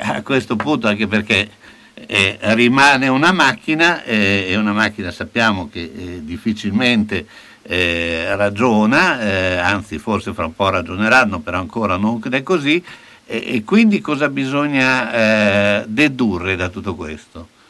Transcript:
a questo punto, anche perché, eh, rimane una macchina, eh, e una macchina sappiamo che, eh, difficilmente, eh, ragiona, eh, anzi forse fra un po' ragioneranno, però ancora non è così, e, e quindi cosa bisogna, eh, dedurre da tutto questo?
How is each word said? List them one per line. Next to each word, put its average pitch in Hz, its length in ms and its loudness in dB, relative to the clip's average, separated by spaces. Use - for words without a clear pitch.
a - 200 -4
questo 127 340 0
punto, 123 320 0
anche 104 180 0
perché, 104 440 0
eh, 98 460 -2
rimane 127 680 4
una 135 240 4
macchina, 156 720 0
eh, 101 460 0
e 92 80 0
una 104 160 0
macchina 104 400 -2
sappiamo 98 580 -2
che, 87 120 -10
eh, 90 420 -12
difficilmente, 107 1000 -2
eh, 85 720 -2
ragiona, 113 840 2
eh, 95 380 0
anzi 90 400 -2
forse 98 340 -4
fra 85 140 -4
un 80 100 -10
po' 98 140 2
ragioneranno, 104 680 2
però 87 220 -4
ancora 92 360 -2
non 110 320 0
è 131 140 -2
così, 156 400 0
e, 113 160 -6
e 110 200 -4
quindi 214 360 4
cosa 147 280 -2
bisogna, 120 1500 0
eh, - 60 -10
dedurre 110 680 0
da 90 140 -2
tutto 90 260 -6
questo? 78 540 -12